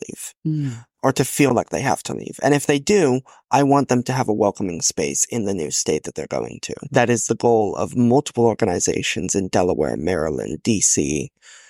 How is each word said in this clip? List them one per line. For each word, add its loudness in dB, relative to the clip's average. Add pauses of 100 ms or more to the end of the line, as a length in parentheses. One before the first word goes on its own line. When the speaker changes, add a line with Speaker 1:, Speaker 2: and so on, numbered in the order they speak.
Speaker 1:
leave -14 (140)
Speaker 2:
Mm. -4 (160)
Speaker 1:
or 4
to 2
feel 2
like 0
they -2
have 0
to -8
leave. -10
And 4
if 0
they 2
do, 4 (320)
I 4
want 4
them 2
to -4
have -2
a 2
welcoming -2
space -2
in -4
the -2
new -4
state -2
that -12
they're -6
going -6
to. -10 (160)
That 2
is 0
the 0
goal 2
of -4
multiple 2
organizations 0
in -2
Delaware, 0
Maryland, -4
D 0
C. -2 (360)